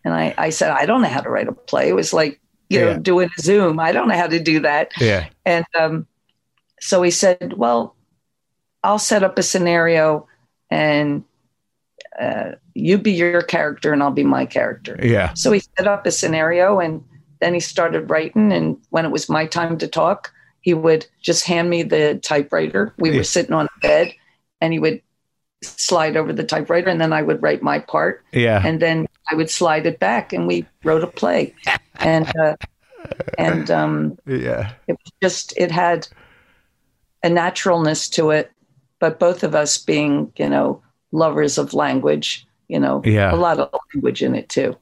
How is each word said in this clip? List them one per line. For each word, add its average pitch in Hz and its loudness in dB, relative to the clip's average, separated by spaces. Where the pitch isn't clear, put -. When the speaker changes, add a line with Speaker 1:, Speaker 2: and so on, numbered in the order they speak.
Speaker 1:
And 185 0
I, 160 -2
I 160 0
said, 156 0
"I 139 0
don't 226 2
know 196 4
how 131 -4
to - -8
write 104 -2
a - -6
play." 139 -2
It 165 2
was 185 -2
like, 156 0
you - 0
know, - 4
Speaker 2:
Yeah. - -4
Speaker 1:
doing 175 2
a - -12
Zoom. 170 2
I 160 2
don't 247 0
know 196 2
how 175 0
to 165 0
do 156 2
that. 147 2
Speaker 2:
Yeah. 101 2
Speaker 1:
And, 170 2
um, 160 0
so - 0
he 175 4
said, 180 0
"Well, 117 0
I'll 202 2
set 208 2
up 190 0
a - 0
scenario, 165 2
and, 147 0
uh, 107 -4
you 185 2
be 208 0
your 175 2
character 156 -2
and 143 2
I'll 143 2
be 139 0
my 131 2
character." 117 -4
Speaker 2:
Yeah. 107 2
Speaker 1:
So - 0
he 202 2
set 185 0
up 202 0
a - 2
scenario, 175 2
and 160 -4
then 175 2
he 175 0
started 160 -2
writing. 160 2
And 160 0
when 165 0
it 151 -2
was - -6
my 156 0
time 165 -4
to 165 -6
talk, 165 -2
he 175 2
would 160 2
just - -2
hand 170 0
me 170 0
the 156 0
typewriter. 156 -2
We 160 2
Speaker 2:
Yeah. 151 0
Speaker 1:
were - 0
sitting - -2
on 151 0
a - -20
bed, 151 2
and 165 0
he 160 -2
would 160 0
slide 156 -2
over 160 0
the 160 -4
typewriter, 170 0
and 165 -2
then 160 2
I 156 0
would 151 0
write 151 0
my 147 0
part. - -2
Speaker 2:
Yeah. 113 2
Speaker 1:
And 160 0
then 160 0
I - -2
would 160 0
slide 156 0
it 120 -2
back, 202 -2
and 175 -2
we 175 -2
wrote 160 2
a 175 -2
play. 165 -2
Speaker 2:
<laughs> - -
Speaker 1:
And, 160 2
uh, 156 2
and, 82 -2
um, 151 0
Speaker 2:
Yeah. 98 -4
Speaker 1:
it 208 -4
was - -10
just, - -4
it 180 0
had 170 0
a 170 0
naturalness 170 0
to 156 2
it, 151 0
but 160 0
both 180 2
of 151 -2
us 151 0
being, 147 0
you 147 -2
know, 139 -2
lovers 151 0
of 143 -4
language, 147 -2
you 160 -4
know, 135 0
Speaker 2:
Yeah. 104 2
Speaker 1:
a 170 2
lot 170 0
of 143 -4
language 127 -2
in 127 0
it - -8
too. - -2